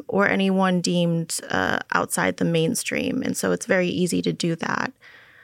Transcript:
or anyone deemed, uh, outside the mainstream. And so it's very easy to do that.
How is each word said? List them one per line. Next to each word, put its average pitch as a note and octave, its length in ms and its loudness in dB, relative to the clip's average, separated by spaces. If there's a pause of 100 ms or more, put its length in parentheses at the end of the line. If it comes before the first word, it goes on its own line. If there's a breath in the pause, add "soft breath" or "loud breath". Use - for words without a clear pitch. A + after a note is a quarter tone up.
or G3 200 2
anyone F#3+ 520 2
deemed, E3+ 600 0 (100)
uh, F#2 300 0 (140)
outside - 440 0
the F#3 80 0
mainstream. - 800 0
And - 120 -2
so F#3+ 160 -2
it's F3 140 -2
very F#3 240 2
easy F3+ 320 0
to E3+ 100 0
do E3 260 -2
that. - 360 -4 (500 loud breath)